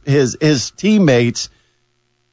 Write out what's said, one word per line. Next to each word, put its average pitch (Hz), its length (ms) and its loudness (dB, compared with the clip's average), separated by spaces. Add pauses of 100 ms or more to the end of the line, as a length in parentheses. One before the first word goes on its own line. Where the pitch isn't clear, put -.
his, 139 360 0
his 151 320 -2
teammates 143 760 0 (840)